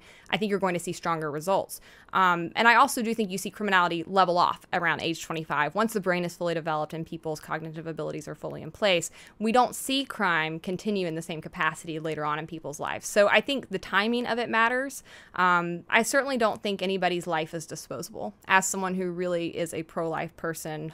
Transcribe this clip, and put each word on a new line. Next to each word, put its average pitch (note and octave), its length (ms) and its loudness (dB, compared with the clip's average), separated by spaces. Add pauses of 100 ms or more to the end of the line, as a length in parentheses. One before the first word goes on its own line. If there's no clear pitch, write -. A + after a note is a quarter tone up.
(300)
I F#3+ 80 -2
think G3+ 140 -2
you're G3 80 0
going F#3 160 0
to E3+ 40 0
see F3 140 -6
stronger D#3+ 380 -4
results. D#3 500 -2 (320)
Um, F3 420 2
and A#3 120 4
I A#3 80 10
also B3+ 260 6
do A3 140 0
think G3+ 160 -2
you F#3+ 80 -4
see G3+ 100 -6
criminality F3 560 2
level F3+ 320 4
off - 360 2
around E3 280 2
age D#3+ 220 -2
twenty-five. D3+ 500 -2
Once A3 200 2
the G#3 80 0
brain F3+ 220 2
is F3 140 -6
fully E3+ 160 0
developed D#3 400 -2
and D#3+ 100 -6
people's D#3+ 360 -6
cognitive D#3+ 480 -8
abilities D#3 400 -6
are D3+ 80 -10
fully D3 260 -10
in D#3 80 -10
place, F3+ 400 2 (300)
we A3 120 0
don't B3 240 4
see C4+ 300 -2
crime D#3+ 540 0
continue F#3+ 480 -4
in D#3+ 80 -4
the E3 80 -6
same D#3+ 180 -8
capacity D#3+ 560 -4
later D#3 260 -4
on D3+ 140 -2
in D#3 80 -6
people's D3+ 340 -10
lives. - 280 -6
So G3+ 200 6
I G#3+ 140 6
think C#4 280 -4
the F#3+ 100 -4
timing A3+ 480 0
of A3+ 100 -2
it A#3+ 120 -4
matters. B3 520 0 (340)
Um, F3 540 2
I A3+ 140 6
certainly C4+ 340 0
don't A3+ 240 2
think G3 220 -2
anybody's F3+ 420 0
life D#3+ 280 -2
is D#3+ 120 -6
disposable. - 720 -10 (120)
As F#3+ 200 6
someone F#3+ 260 -2
who F#3 160 -2
really F3 480 -2
is E3 160 -4
a E3 100 -4
pro-life D#3+ 520 -4
person D#3 580 -6